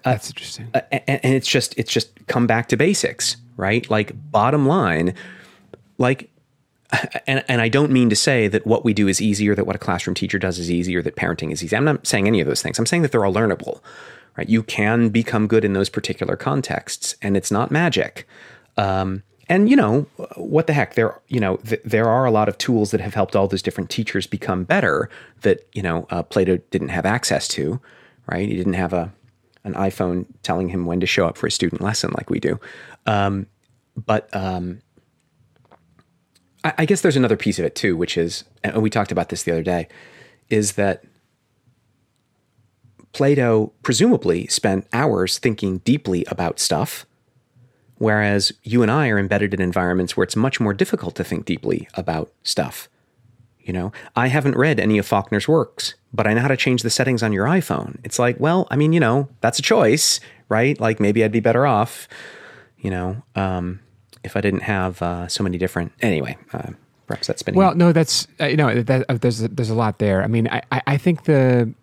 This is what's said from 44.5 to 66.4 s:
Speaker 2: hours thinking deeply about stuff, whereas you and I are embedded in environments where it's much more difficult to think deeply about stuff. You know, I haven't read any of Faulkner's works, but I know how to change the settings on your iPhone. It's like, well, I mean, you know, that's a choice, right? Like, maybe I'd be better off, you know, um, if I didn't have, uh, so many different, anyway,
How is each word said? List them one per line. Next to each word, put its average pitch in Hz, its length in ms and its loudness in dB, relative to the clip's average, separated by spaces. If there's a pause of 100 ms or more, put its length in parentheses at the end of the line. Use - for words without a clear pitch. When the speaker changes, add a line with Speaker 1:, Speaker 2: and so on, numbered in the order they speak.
Speaker 2:
hours 110 460 0
thinking 104 420 -2
deeply 107 480 0
about - 320 -4
stuff, - 460 -2 (920)
whereas 104 540 2 (120)
you 117 180 2
and 110 80 4
I 139 200 2
are 104 100 2
embedded 98 340 0
in 95 80 -2
environments 90 560 0
where 101 60 2
it's - 120 -2
much 120 240 0
more 104 140 0
difficult 95 420 -2
to - 80 -4
think 82 220 -6
deeply - 480 -4
about 85 380 -6 (120)
stuff. - 460 -6 (720)
You - 100 -10
know, 90 200 -4 (240)
I 123 120 2
haven't 139 300 2
read 139 220 2
any 107 180 2
of 98 80 0
Faulkner's 104 420 0
works, - 460 0 (180)
but 113 160 0
I 107 60 2
know 117 80 2
how 135 80 0
to 131 80 2
change 127 240 0
the 117 80 -4
settings 123 340 0
on 110 80 0
your 101 140 0
iPhone. 151 580 -2
It's - 160 -4
like, 120 200 2
well, 170 320 2
I - 40 0
mean, 151 180 4
you 170 60 4
know, 135 300 2 (120)
that's 117 180 0
a - 20 -2
choice, - 580 4 (300)
right? 123 300 2
Like, 110 200 0
maybe 104 240 2
I'd 107 80 2
be 113 80 0
better 117 260 4
off, 117 420 0 (720)
you 101 100 -6
know, 92 340 -4 (120)
um, 92 440 -4 (440)
if - 120 -10
I 98 60 0
didn't 95 220 0
have, 92 380 -2
uh, 87 260 -4
so - 160 -4
many 90 140 -2
different, 87 440 -4
anyway, 76 340 0 (160)